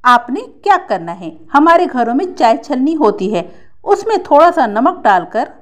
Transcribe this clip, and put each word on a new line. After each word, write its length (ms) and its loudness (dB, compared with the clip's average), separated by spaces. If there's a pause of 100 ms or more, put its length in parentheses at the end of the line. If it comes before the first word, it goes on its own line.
आपने 360 2
क्या 360 -2
करना 340 -6
है? 260 -14 (160)
हमारे 320 4
घरों 280 -4
में 220 -4
चाय 220 2
छलनी 360 -4
होती 360 0
है, 220 -6 (320)
उसमें 400 -2
थोड़ा 280 4
सा 160 0
नमक 360 -2
डालकर 460 -2 (120)